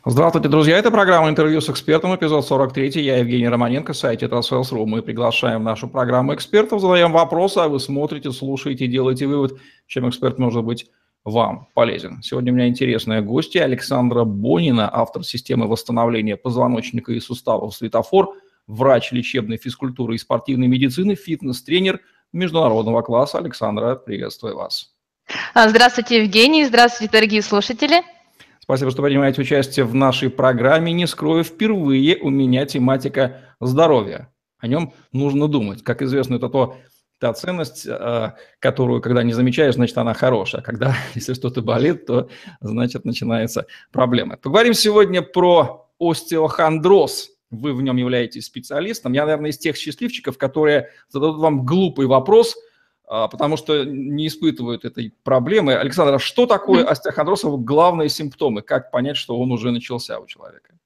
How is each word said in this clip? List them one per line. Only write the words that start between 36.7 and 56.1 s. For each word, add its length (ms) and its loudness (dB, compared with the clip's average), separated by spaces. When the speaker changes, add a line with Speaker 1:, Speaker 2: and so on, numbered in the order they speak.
Speaker 1:
та 160 -2
ценность, 520 -8
э, 460 -6
которую, 420 0
когда 200 2
не 120 0
замечаешь, 400 2
значит, 240 0
она 160 -2
хорошая. 480 0
Когда, 420 -2
<laughs> 100 -16
если 200 -8
что-то 260 -6
болит, 460 0
то, 240 -2
значит, 420 -4
начинаются 600 -4
проблемы. 460 0
Поговорим 340 6
сегодня 480 4
про 720 2
остеохондроз. 1300 2
Вы 240 -6
в 80 -4
нём 160 0
являетесь 480 -4
специалистом. 640 -8
Я, 140 0
наверное, 240 -2
из 80 -8
тех 180 -4
счастливчиков, 600 -8
которые 500 0
зададут 280 -2
вам 280 0
глупый 400 0
вопрос, 500 4
а, 220 -2
потому 280 -2
что 280 -2
не 420 -6
испытывают 580 -4
этой 280 -10
проблемы. 520 2
Александр, 400 2